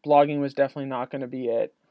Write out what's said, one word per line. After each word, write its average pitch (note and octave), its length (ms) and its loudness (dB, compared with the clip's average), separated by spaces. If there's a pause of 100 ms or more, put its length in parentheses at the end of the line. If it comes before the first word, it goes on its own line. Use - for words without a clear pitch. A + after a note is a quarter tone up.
blogging D3 360 4
was C#3 140 -4
definitely C#3 320 -2
not C3 240 -6
gonna C3+ 180 -8
be B2+ 180 -8
it. A2+ 280 -2 (160)